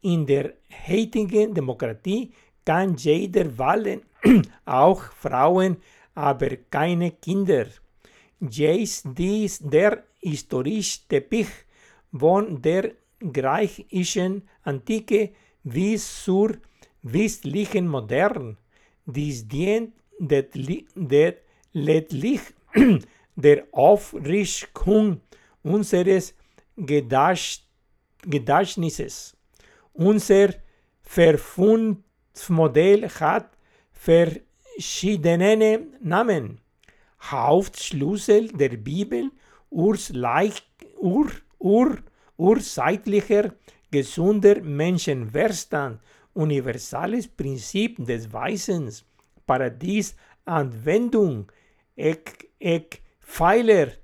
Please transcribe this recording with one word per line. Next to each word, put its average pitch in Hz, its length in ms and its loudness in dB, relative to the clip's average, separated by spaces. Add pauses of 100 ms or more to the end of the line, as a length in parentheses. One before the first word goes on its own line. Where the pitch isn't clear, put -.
In 170 240 0
der 139 260 0 (340)
heutigen 214 680 0
Demokratie 139 800 -6 (300)
kann 175 320 0
jeder 165 640 0
wählen, 196 440 -2 (200)
<clears throat> 226 200 6 (240)
auch 156 360 4
Frauen, 170 760 0 (360)
aber 139 360 -2 (200)
keine 170 400 0
Kinder. 180 560 -2 (720)
Jetzt 156 720 -2 (100)
dies 196 400 -2
der 151 460 0 (160)
historische 151 880 -6
Teppich 147 400 -2 (680)
von 165 460 0
der 170 300 0 (280)
griechischen 180 1300 -4 (140)
Antike 208 720 -2 (320)
bis 185 600 -4
zur 202 340 0 (440)
westlichen 180 840 -2
Moderne. 127 680 -2 (500)
Dies 131 420 -8
dient 202 460 -2 (240)
der 139 340 0
Li-, 165 420 -8
der 147 440 2 (340)
letztlich 160 680 -2 (300)
<clears throat> 214 300 6 (320)
der 147 380 4
Auffrischung 180 1500 2 (420)
unseres 185 720 0 (400)
Gedasch-, 143 880 0 (580)
Gedächtnisses. 147 1120 -4 (600)
Unser 196 640 4 (460)
Verfundsmodell 180 2000 2
hat 160 480 -2 (360)
verschiedene 202 1900 0 (160)
Namen. 175 580 -2 (600)
Hauptschlüssel 170 1300 0
der 139 280 -2
Bibel, 208 540 -6 (400)
ursleit-, 170 920 -2 (340)
ur-, 202 340 0 (260)
ur-, 226 440 2 (340)
urzeitlicher, 202 1160 0 (360)
gesunder 196 720 2
Menschenverstand, 147 1400 -4 (340)
universales 151 960 -4
Prinzip 139 760 -6
des 117 260 -6
Wissens, 143 760 -6 (400)
Paradies, 135 680 -2 (300)
Anwendung, 156 1080 0 (440)
Eck-, - 640 -6
Eckpfeiler 175 1300 0 (120)